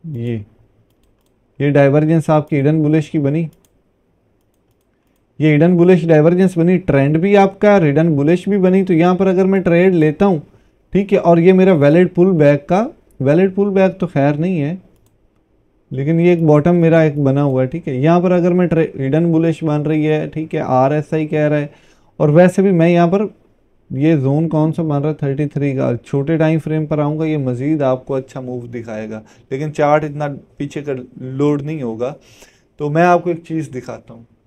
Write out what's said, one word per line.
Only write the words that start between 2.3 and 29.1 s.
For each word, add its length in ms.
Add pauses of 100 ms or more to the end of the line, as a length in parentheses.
hidden 260
bullish 280
की 100
बनी, 220 (2000)
ये 120
hidden 260
bullish 280
divergence 520
बनी, 220
trend 380
भी 200
आपका 400
hidden 340
bullish 380
भी 100
बनी। 240
तो 100
यहाँ 220
पर 120
अगर 180
मैं 160
trade 340
लेता 300
हूँ, 160 (520)
ठीक 200
है, 60
और 200
ये 140
मेरा 220
valid 380
pull 200
back 320
का, 220 (320)
valid 360
pull 160
back 280
तो 80
खैर 300
नहीं 220
है, 180 (1120)
लेकिन 280
ये 140
एक 140
bottom 300
मेरा 260
एक 200
बना 180
हुआ 200
है, 60
ठीक 200
है? 100
यहाँ 240
पर 100
अगर 220
मैं 140
ट्रे-, 300
hidden 300
bullish 360
बन 180
रही 240
है, 240
ठीक 240
है, 80
आरएसआई 680
कह 200
रहा 120
है, 100 (500)
और 120
वैसे 300
भी 120
मैं 160
यहाँ 200
पर, 200 (600)
ये 280
जोन 300
कौन 240
सा 120
बन 120
रहा 140
है 60
थर्टी 340
थ्री 240
का, 240
छोटे 400
time 220
frame 280
पर 120
आऊँगा, 260
ये 140
मज़ीद 440
आपको 300
अच्छा 280
move 260
दिखाएगा, 540 (300)